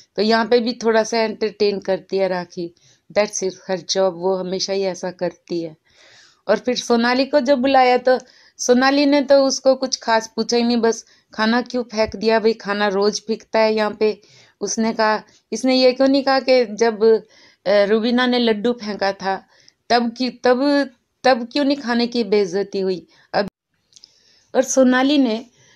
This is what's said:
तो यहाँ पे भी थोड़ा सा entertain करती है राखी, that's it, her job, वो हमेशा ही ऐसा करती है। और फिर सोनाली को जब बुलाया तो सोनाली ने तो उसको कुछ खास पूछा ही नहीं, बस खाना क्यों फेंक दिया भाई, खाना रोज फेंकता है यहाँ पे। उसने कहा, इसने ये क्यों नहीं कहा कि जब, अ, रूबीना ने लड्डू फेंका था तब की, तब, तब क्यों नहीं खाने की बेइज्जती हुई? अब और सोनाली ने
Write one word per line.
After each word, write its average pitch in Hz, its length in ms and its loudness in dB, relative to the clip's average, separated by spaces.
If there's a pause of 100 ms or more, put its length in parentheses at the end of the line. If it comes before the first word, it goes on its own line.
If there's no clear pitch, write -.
(160)
तो 190 60 -4
यहाँ 226 240 2
पे 240 140 2
भी 240 140 -4
थोड़ा 220 300 0
सा 226 160 -4
entertain 208 600 -2
करती 190 380 -4
है 190 100 0
राखी, 175 460 -8 (400)
that's 208 300 -2
it, 190 100 -4 (180)
her 180 140 -4
job, 190 280 0
वो 175 220 -2
हमेशा 185 380 -6
ही 196 100 -2
ऐसा 185 280 -6
करती 175 500 -8
है। 160 140 -12 (720)
और 208 100 2
फिर 247 180 -4
सोनाली 247 500 0
को 285 140 0
जब 277 200 2
बुलाया 254 380 4
तो 247 220 0 (380)
सोनाली 269 480 2
ने 285 160 2
तो 277 240 4
उसको 262 300 0
कुछ 262 220 -6
खास 226 380 -2
पूछा 226 220 -2
ही 240 60 2
नहीं, 240 140 0
बस 226 280 0 (280)
खाना 226 280 0
क्यों 247 220 -6
फेंक 220 320 -4
दिया 220 240 0
भाई, 220 140 2
खाना 208 340 -4
रोज 202 340 -2
फेंकता - 380 -6
है 220 160 2
यहाँ 208 240 -2
पे। 214 220 0 (400)
उसने 220 320 -4
कहा, 214 300 0 (280)
इसने 262 240 0
ये 254 160 4
क्यों 254 160 0
नहीं 269 160 2
कहा 269 160 0
कि 254 260 2
जब, 214 380 0
अ, 220 180 4 (460)
रूबीना 214 600 2
ने 247 120 0
लड्डू 226 320 0
फेंका 208 400 -4
था 190 360 -6 (420)
तब 233 280 0
की, 254 120 -4
तब, 269 600 0 (340)
तब 247 280 2
क्यों 294 140 0
नहीं 277 120 0
खाने 240 300 -2
की 240 160 -2
बेइज्जती 196 560 -2
हुई? 185 280 -4 (260)
अब 196 140 -2 (1080)
और 254 60 2
सोनाली 262 560 2
ने 233 280 -2 (300)